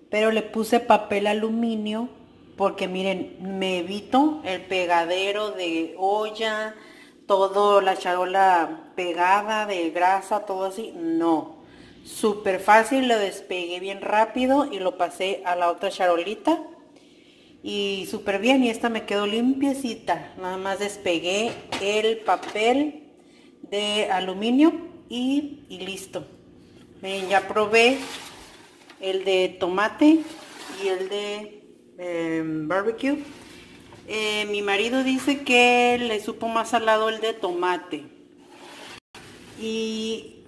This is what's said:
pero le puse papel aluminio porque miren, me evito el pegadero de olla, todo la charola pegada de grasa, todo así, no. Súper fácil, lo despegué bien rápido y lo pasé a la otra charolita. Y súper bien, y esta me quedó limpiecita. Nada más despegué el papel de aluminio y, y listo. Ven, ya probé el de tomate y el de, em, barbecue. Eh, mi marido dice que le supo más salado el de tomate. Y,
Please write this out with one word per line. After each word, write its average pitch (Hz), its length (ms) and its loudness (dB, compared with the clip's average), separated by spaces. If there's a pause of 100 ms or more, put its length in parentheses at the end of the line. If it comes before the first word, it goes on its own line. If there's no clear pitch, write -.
(100)
pero 220 220 2
le 214 100 2
puse 220 380 0
papel 208 480 2
aluminio 220 800 -2 (480)
porque 196 320 0
miren, 185 480 -4 (240)
me 185 180 0
evito 208 680 0
el 185 180 -6
pegadero 185 880 0
de 165 460 -4
olla, 214 760 -2 (520)
todo 196 540 6
la 190 160 2
charola 180 1000 2
pegada 190 680 2
de 175 240 -2
grasa, 190 540 0
todo 190 200 -4
así, 190 300 -8
no. 165 680 0 (420)
Súper 202 560 -2
fácil, 220 480 4
lo 226 100 4
despegué 180 640 -6
bien 196 200 -10
rápido 247 680 2
y 196 100 -6
lo 185 180 -2
pasé 185 480 -2
a 180 100 0
la 175 140 2
otra 175 200 -2
charolita. 190 720 0 (1000)
Y 202 480 -4
súper 202 300 -4
bien, 254 240 4
y 240 60 2
esta 226 180 -4
me 220 160 -4
quedó 208 220 0
limpiecita. 247 1120 -2
Nada 185 160 -6
más 190 240 -4
despegué 196 720 -2 (280)
el 214 380 0
papel 233 840 0 (680)
de 208 400 0
aluminio 208 600 4 (360)
y, 269 600 -4
y 185 120 -14
listo. 185 460 -10 (720)
Ven, 190 280 -6
ya 190 180 2
probé 220 520 4 (1040)
el 190 240 -4
de 185 360 2
tomate 220 600 4 (640)
y 196 60 -2
el 190 200 -2
de, 208 540 -8 (360)
em, 160 720 -4
barbecue. 226 540 -2 (840)
Eh, 214 420 -2
mi 208 120 -2
marido 226 420 0
dice 269 400 0
que 247 560 6
le 220 200 -2
supo 226 280 -6
más 226 220 -2
salado 220 380 4
el 220 120 -4
de 220 120 -2
tomate. 180 720 -4 (1600)
Y, 220 880 -6